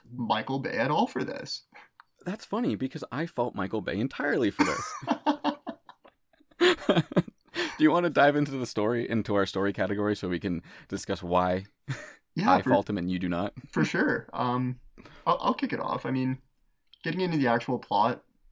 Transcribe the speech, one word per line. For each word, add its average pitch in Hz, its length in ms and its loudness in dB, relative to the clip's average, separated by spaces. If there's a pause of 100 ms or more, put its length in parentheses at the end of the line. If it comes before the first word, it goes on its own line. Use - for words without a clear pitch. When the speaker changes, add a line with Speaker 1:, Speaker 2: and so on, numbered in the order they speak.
(160)
Speaker 1:
Michael 113 440 -2
Bay 107 180 -4
at 131 140 0
all 202 160 2
for - 160 -6
this. - 400 -8 (640)
Speaker 2:
That's 190 200 -8
funny, 202 300 -2
because 131 360 -6
I 147 140 -4
fault 123 300 -4
Michael 98 260 -2
Bay 90 180 -4
entirely 196 520 0
for 294 140 0
this. - 280 -4 (140)
Speaker 1:
<laughs> - 160 -2 (1400)
Speaker 2:
<laughs> - 0 -
Do - 1200 2
you 151 80 8
wanna 170 180 2
dive 143 260 6
into 147 160 2
the 127 140 -4
story, 117 440 0
into 107 260 0
our 98 100 4
story 98 280 0
category, 101 420 0
so 95 120 -4
we 90 120 0
can 87 220 -2 (260)
discuss 95 360 -6
why 90 420 2 (680)
Speaker 1:
Yeah, 185 180 4
Speaker 2:
I - 80 6
Speaker 1:
for - 80 -2
Speaker 2:
fault 101 200 2
him 104 80 -2
and 90 120 -2
you 90 100 -2
do 90 100 -2
not? 87 240 -2 (180)
Speaker 1:
for 156 140 0
sure. 196 480 -2
Um, 127 460 -2 (460)
I'll, 170 160 2
I'll 247 120 2
kick - 200 -4
it - 60 -4
off. - 260 -4
I 131 60 -4
mean, 131 280 -2 (640)
getting 165 180 -2
into 170 160 0
the 135 100 4
actual 117 320 2
plot, 107 440 2 (280)